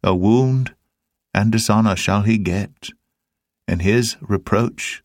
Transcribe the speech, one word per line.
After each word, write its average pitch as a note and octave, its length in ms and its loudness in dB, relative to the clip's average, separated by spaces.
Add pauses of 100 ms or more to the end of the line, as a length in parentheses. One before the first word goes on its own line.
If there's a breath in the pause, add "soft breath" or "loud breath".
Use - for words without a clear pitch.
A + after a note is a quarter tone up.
A F#2+ 120 2
wound C3 580 2 (600)
and G2+ 180 2
dishonour A2 440 2
shall G2+ 280 0
he A2+ 140 2
get, F#2+ 520 -6 (760)
and F2 140 -4
his A2+ 400 0
reproach - 840 -4